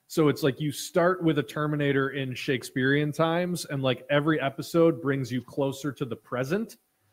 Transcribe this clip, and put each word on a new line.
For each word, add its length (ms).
So 220
it's 140
like 180
you 100
start 500
with 180
a 40
Terminator 680
in 240
Shakespearean 760
times, 540
and, 180
like, 260
every 300
episode 640
brings 280
you 120
closer 500
to 140
the 100
present. 600